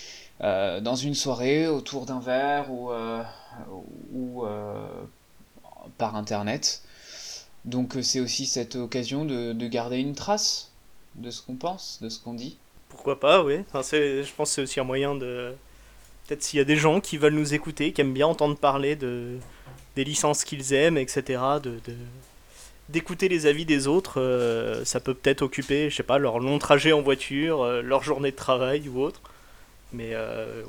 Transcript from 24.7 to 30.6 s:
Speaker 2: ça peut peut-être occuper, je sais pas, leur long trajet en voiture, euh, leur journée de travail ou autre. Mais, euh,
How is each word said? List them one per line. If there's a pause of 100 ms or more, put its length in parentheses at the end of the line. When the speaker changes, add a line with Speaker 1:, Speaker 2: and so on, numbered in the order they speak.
Speaker 2:
ça
peut
peut-être
occuper,
je
sais
pas,
leur
long
trajet
en
voiture,
euh,
leur
journée
de
travail
ou
autre. (720)
Mais,
euh,